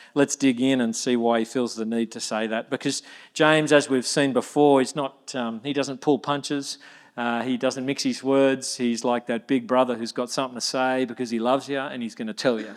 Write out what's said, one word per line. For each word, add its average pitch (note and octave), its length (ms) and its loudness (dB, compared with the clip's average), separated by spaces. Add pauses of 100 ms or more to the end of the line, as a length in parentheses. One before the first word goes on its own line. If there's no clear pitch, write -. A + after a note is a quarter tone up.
(140)
Let's C#3 240 2
dig B2+ 240 2
in C3 180 2
and A2+ 160 0
see B2 220 0
why A#2 220 2
he A2+ 60 0
feels A#2+ 300 -4
the A2+ 100 -6
need A2+ 280 -2
to A2+ 80 -12
say A2 260 -4
that. A2+ 220 -6
Because C3+ 340 -4 (300)
James, D#3 400 4
as C#3+ 160 6
we've B2+ 180 0
seen C#3 240 2
before, C#3 500 4
is B2+ 140 -2
not, - 400 -8
um, A2+ 300 -4
he C#3+ 80 -4
doesn't C3+ 260 -4
pull D3 180 2
punches. C#3+ 600 -4 (400)
Uh, A#2+ 260 -2
he B2+ 140 -2
doesn't B2+ 280 -2
mix C3+ 180 -4
his B2+ 200 -2
words. C3+ 540 2
He's A#2+ 260 0
like A#2+ 240 -2
that A#2 220 -6
big B2 180 0
brother B2+ 280 2
who's A2+ 180 -8
got B2 160 -4
something C3 260 -6
to A#2 60 -8
say C3 420 0
because B2 260 -6
he A2+ 100 -2
loves C3 280 0
you C#3 120 -4
and C3+ 220 -8
he's A2 140 -8
gonna A2 180 -8
tell A#2 240 0
you A2 200 -8